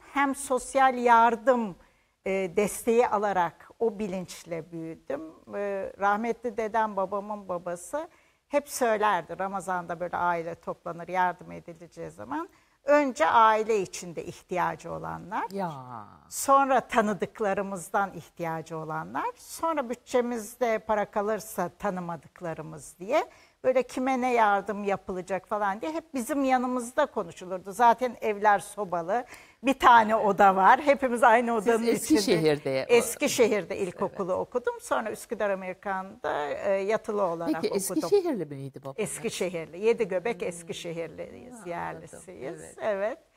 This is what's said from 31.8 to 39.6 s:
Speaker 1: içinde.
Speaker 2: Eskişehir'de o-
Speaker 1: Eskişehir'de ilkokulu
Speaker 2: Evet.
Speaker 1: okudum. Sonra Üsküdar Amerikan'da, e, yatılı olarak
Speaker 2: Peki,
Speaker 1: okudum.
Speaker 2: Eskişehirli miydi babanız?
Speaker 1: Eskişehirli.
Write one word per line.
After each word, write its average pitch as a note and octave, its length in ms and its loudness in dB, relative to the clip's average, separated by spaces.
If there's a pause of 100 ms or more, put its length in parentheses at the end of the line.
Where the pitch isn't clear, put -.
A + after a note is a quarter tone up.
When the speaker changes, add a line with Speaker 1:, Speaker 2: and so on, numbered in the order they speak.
Speaker 1:
içinde. A#3 80 2
Speaker 2:
Eskişehir'de D#3 960 2
o- A#3+ 40 4
Speaker 1:
Eskişehir'de A#3 840 2
ilkokulu F#3 540 -4
Speaker 2:
Evet. F#3 100 0
Speaker 1:
okudum. B3+ 400 -4
Sonra A#3 300 -2
Üsküdar G#3 380 -4
Amerikan'da, F#3+ 1000 -6
e, - 240 -2
yatılı G#3 500 -2
olarak F3 380 -2
Speaker 2:
Peki, - 120 -2
Speaker 1:
okudum. F#3+ 240 -2
Speaker 2:
Eskişehirli D#4+ 480 2
miydi C#3 360 -12
babanız? C3+ 180 -10
Speaker 1:
Eskişehirli. E3+ 840 -6